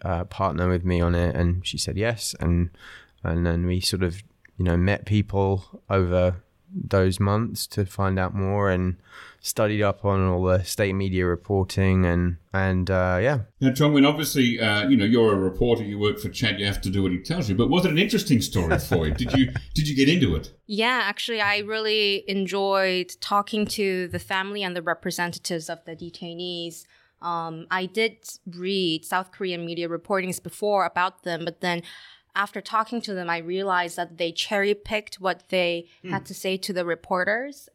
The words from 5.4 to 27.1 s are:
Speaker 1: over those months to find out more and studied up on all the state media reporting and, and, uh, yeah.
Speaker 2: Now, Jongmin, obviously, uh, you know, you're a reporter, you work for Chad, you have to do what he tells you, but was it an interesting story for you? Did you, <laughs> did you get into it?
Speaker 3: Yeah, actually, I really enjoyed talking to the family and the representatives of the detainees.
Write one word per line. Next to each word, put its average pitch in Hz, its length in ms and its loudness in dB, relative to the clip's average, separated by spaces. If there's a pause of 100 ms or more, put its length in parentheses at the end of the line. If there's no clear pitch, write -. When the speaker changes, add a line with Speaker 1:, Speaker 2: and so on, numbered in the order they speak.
Speaker 1:
over 90 480 2 (380)
those 95 440 2
months 104 480 0
to 104 180 -2
find 95 320 -2
out 92 160 -2
more 98 380 0
and 90 240 0 (440)
studied 107 440 0
up 101 200 0
on 98 240 2
all 90 160 2
the 92 200 4
state 98 300 0
media 95 300 0
reporting 95 800 2
and, 87 340 2 (140)
and, 95 380 0
uh, 92 320 2
yeah. 135 180 2 (220)
Speaker 2:
Now, 135 80 6
Jongmin, 143 380 6
obviously, 143 520 2
uh, 107 300 2
you 135 80 8
know, 101 80 4
you're 113 280 6
a 98 40 2
reporter, 110 460 2
you 104 160 -6
work 104 200 0
for 95 100 -6
Chad, 104 300 -2
you 101 60 -2
have 98 160 -2
to 98 80 -4
do 98 140 0
what 92 80 2
he 90 80 -2
tells 160 280 -4
you, 98 60 2
but 117 160 2
was 175 160 4
it 165 60 2
an 151 80 2
interesting 190 420 2
story 82 380 0
for - 260 0
you? 76 80 0
Did 123 200 -4
you, 131 180 4 (100)
<laughs> - 140 -16
did 151 120 2
you 147 80 -2
get 135 140 4
into 135 260 4
it? - 160 -8 (140)
Speaker 3:
Yeah, 226 380 0
actually, 214 380 -4
I 208 180 2
really 214 680 0
enjoyed 190 920 0
talking 208 460 -2
to 190 400 -2
the 175 120 -8
family 196 440 -4
and 180 120 -4
the 175 60 -6
representatives 170 880 -4
of 165 160 -12
the 165 100 -14
detainees. 170 880 -12 (360)